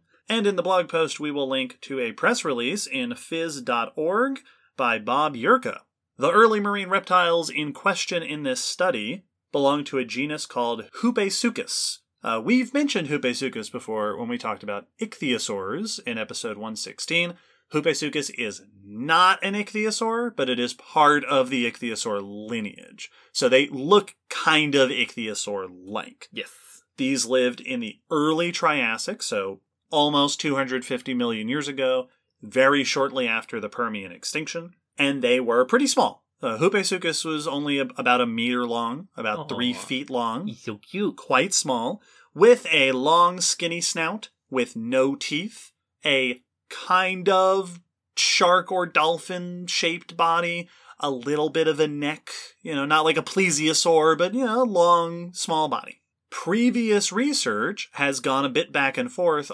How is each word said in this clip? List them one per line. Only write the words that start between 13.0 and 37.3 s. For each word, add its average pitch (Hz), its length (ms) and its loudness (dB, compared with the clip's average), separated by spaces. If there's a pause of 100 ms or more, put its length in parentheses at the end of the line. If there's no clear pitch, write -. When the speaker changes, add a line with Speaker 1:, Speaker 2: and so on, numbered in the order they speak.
Speaker 1:
Hupescus 123 640 -4
before 107 460 -4
when 113 100 -6
we 120 100 -4
talked 110 240 -6
about 101 240 -8 (140)
ichthyosaurs 127 1080 -4
in 120 100 -6
episode 107 400 -6
one 110 200 -10
sixteen. 170 580 -4 (380)
Hupescus 151 640 -2
is 110 260 -6 (220)
not 160 600 2
an 196 100 -4
ichthyosaur, 220 800 -4
but 131 160 -2
it 120 80 -2
is 120 160 -2
part 147 520 4
of 131 240 2
the 120 200 0
ichthyosaur 110 500 -6
lineage. 107 920 -10 (220)
So 131 160 2
they 135 200 6
look 165 480 2 (120)
kind 151 460 2
of 135 160 6
ichthyosaur-like. 101 1400 -6
Speaker 2:
Yes. 110 180 -10 (460)
Speaker 1:
These 131 300 0
lived 123 340 2
in 127 180 -6
the 110 220 -8 (100)
early 160 420 0
Triassic, 147 720 -2
so 98 380 -4 (300)
almost 147 500 2
two 147 160 -2
hundred 127 280 -2
fifty 131 300 -6
million 117 340 -2
years 143 200 -4
ago, 131 400 -2 (340)
very 135 420 4
shortly 131 440 0
after 113 320 -4
the 104 80 -6
Permian 107 440 -6
extinction, 156 640 -10 (240)
and 139 240 0
they 123 180 4
were 120 240 4
pretty 262 220 4
small. - 380 0 (180)
Uh, 113 160 -2
Hupescus 180 680 0
was 156 220 -4